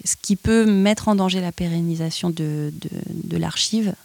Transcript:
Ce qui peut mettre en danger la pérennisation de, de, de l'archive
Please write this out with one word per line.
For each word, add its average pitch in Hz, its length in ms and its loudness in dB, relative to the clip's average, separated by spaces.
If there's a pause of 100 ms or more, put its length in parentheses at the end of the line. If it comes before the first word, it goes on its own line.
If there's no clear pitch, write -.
Ce - 160 -2
qui 196 160 0
peut 226 280 4
mettre 208 440 4
en 208 80 4
danger 185 240 0
la 180 100 -2
pérennisation 170 800 -2
de, 151 420 -2
de, 156 180 -10 (340)
de 165 120 -4
l'archive 185 580 0 (100)